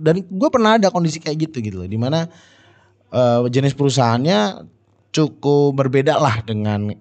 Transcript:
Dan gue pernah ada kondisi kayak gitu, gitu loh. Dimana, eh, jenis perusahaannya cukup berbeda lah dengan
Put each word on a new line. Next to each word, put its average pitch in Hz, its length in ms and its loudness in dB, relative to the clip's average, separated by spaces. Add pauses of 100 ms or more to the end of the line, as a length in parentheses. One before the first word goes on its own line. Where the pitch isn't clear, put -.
Dan 165 240 0
gue 190 240 -2
pernah 226 320 4
ada 196 80 4
kondisi 165 320 -2
kayak 156 300 -6
gitu, 131 100 -8
gitu 107 240 -8
loh. 90 40 -10
Dimana, 127 360 -2 (880)
eh, 120 280 2 (120)
jenis 135 240 0
perusahaannya 139 960 0 (420)
cukup 143 640 0
berbeda 135 380 2
lah 113 260 0
dengan 107 580 -4